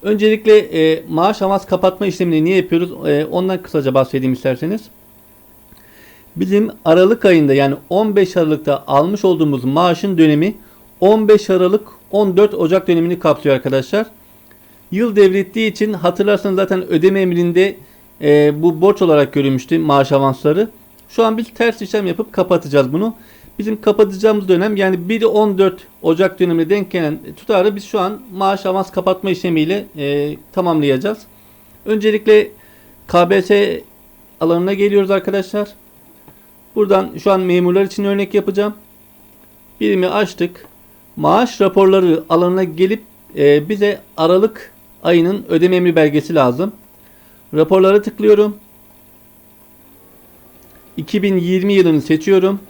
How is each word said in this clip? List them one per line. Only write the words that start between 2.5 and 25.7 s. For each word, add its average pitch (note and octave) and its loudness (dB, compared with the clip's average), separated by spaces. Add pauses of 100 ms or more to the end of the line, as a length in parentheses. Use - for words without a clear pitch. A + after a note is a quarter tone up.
yapıyoruz? F3+ -2
E, D3 0
ondan F#3 -4
kısaca C3+ -4
bahsedeyim C3 0
isterseniz. C3+ -4 (1500)
Bizim G3 0 (140)
Aralık F#3 2
ayında, D#3 4
yani C#3 0 (160)
on G#3 0
beş F#3 0
Aralık'ta D3+ -2
almış E3+ 0
olduğumuz D#3 0
maaşın E3+ 0
dönemi D#3+ 2 (460)
on G#3 2
beş G#3 4
Aralık, F#3+ 0 (220)
on G3 0
dört G#3 4
Ocak F3+ 0
dönemini E3+ 0
kapsıyor D3 0
arkadaşlar. C3+ -2 (840)
Yıl G#3 -2
devrettiği G3 2
için G#3+ -4
hatırlarsanız G3 -2
zaten F#3+ -2
ödeme F3+ 0
emrinde, F3 0 (460)
e, D3 2
bu E3 0
borç G3 2
olarak D3 2
görülmüştü C3+ -2
maaş C#3+ 0
avansları. D3 0 (380)
Şu - -2
an A3 -2
biz A3+ -10
ters A#3 -2
işlem G3+ -4
yapıp F3+ -6
kapatacağız D3 0
bunu. G#3+ -4 (440)
Bizim G#3+ -6
kapatacağımız G#3 0
dönem, F#3+ 0
yani F#3 -2
bir A3 -2
on G#3+ 2
dört F#3+ 0 (220)